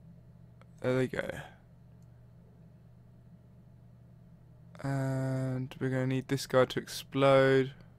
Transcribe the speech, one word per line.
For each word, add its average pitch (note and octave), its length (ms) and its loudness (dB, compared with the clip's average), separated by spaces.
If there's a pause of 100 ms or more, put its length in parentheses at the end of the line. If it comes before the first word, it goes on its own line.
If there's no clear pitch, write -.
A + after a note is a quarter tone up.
(800)
There B2+ 140 -2
they C3 100 0
go. - 240 -6 (3500)
And C3 960 -4
we're C3 120 -2
gonna C3 160 -2
need C3 220 -4
this C3+ 180 -4
guy C3 180 4
to - 140 -6
explode. C3+ 960 2 (260)